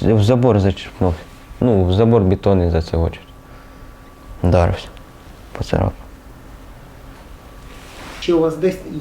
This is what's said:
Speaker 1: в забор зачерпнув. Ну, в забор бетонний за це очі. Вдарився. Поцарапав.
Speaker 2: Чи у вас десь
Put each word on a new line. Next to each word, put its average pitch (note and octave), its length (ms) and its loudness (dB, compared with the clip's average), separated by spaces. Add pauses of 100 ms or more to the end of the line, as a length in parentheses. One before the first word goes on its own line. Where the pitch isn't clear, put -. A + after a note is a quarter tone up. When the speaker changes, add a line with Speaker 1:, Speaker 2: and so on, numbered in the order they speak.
Speaker 1:
в G#2+ 220 4
забор A#2+ 360 4
зачерпнув. F#2 540 -2 (480)
Ну, G2+ 240 4
в F2+ 80 2
забор A2+ 280 4
бетонний F#2+ 480 2
за E2 120 2
це D#2+ 160 -4
очі. E2 220 -2 (1200)
Вдарився. F2+ 440 2 (640)
Поцарапав. - 420 -2 (2250)
Speaker 2:
Чи - 140 -2
у E3 60 4
вас D#3+ 180 0
десь F3+ 200 -2 (240)